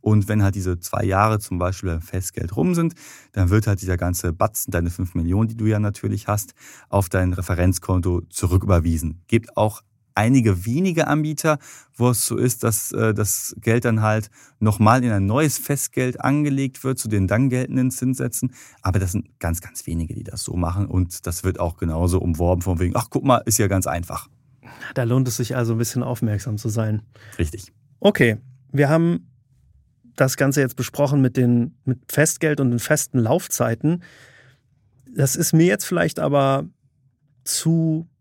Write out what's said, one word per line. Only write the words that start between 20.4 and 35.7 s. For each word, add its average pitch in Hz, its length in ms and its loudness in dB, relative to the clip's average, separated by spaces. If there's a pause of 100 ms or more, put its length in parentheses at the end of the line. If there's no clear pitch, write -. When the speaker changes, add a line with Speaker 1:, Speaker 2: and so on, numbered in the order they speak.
Speaker 1:
so 78 120 -8
machen. 87 320 -2
Und 90 400 -2
das 85 160 -6
wird 92 160 -2
auch 85 180 -2
genauso 85 420 0
umworben 87 420 0
von 87 180 -2
wegen, 90 160 0
"Ach, - 140 -4
guck - 160 -2
mal, 127 200 4
ist 110 140 0
ja 104 80 2
ganz 92 200 0
einfach." 87 400 -6 (680)
Speaker 2:
Da 131 100 -2
lohnt 123 240 2
es 113 100 -4
sich 98 200 -4
also 117 160 0
ein 113 40 0
bisschen 117 260 -2
aufmerksam 110 540 -2
zu 110 120 -6
sein. 107 320 -2 (360)
Speaker 1:
Richtig. - 340 -6 (300)
Speaker 2:
Okay, 120 360 4 (340)
wir 139 180 4
haben 170 360 2 (920)
das 131 180 2
Ganze 139 240 2
jetzt 131 160 0
besprochen 139 460 0
mit 127 160 2
den, 120 480 2
mit - 260 -4
Festgeld 151 480 0
und 131 120 2
den 120 80 0
festen - 400 -2
Laufzeiten. 139 840 0 (1120)
Das 139 220 0
ist 165 160 0
mir 160 120 8
jetzt 196 200 0